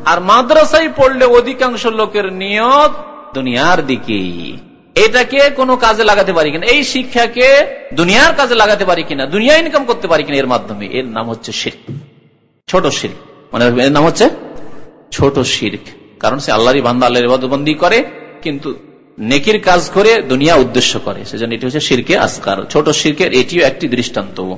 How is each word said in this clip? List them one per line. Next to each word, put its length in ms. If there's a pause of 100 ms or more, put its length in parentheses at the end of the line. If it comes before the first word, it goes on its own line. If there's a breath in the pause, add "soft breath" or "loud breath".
আর 160
মাদ্রাসায় 760
পড়লে 280
অধিকাংশ 640
লোকের 460
নিয়ত 580 (440)
দুনিয়ার 520
দিকেই, 720 (360)
এটাকে 560
কোনো 260
কাজে 280
লাগাতে 280
পারি 180
কিনা, 160
এই 180
শিক্ষাকে 840 (280)
দুনিয়ার 400
কাজে 200
লাগাতে 300
পারি 180
কিনা, 240
দুনিয়া 300
ইনকাম 280
করতে 240
পারি 160
কিনা 140
এর 80
মাধ্যমে, 400
এর 200
নাম 240
হচ্ছে 220
শিরক, 400 (760)
ছোট 160
শিরক। 500 (180)
মনে 100
রাখবেন, 220
এর 60
নাম 120
হচ্ছে 240 (840)
ছোট 280
শিরক, 420 (400)
কারণ 180
সে 140
আল্লাহরই 280
বান্দা, 260
আল্লাহর 180
ইবাদতবন্দি 500
করে, 300 (380)
কিন্তু 320 (440)
নেকির 420
কাজ 300
করে 320
দুনিয়া 320
উদ্দেশ্য 460
করে, 240
সেজন্য 300
এটি 120
হচ্ছে 140
শিরকে 380
আসগার, 520
ছোট 180
শিরকের 440
এটিও 320
একটি 240
দৃষ্টান্ত 680